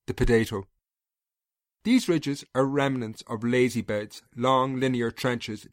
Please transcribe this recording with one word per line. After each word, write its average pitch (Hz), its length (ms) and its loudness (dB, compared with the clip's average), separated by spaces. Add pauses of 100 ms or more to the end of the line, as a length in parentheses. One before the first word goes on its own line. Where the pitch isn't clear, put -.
the 98 60 -4
potato. 113 540 0 (1160)
These 240 240 2
ridges 143 360 0 (100)
are 135 120 2
remnants 135 600 -2
of 110 180 -8
lazy 120 360 2
beds, 107 420 -6 (140)
long 131 420 2
linear 123 320 0
trenches 113 640 -6